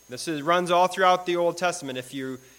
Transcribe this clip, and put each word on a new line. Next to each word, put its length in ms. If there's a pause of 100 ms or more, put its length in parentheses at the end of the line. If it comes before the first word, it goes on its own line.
This 180
is, 140
runs 300
all 160
throughout 380
the 100
Old 220
Testament. 400
If 160
you 260 (200)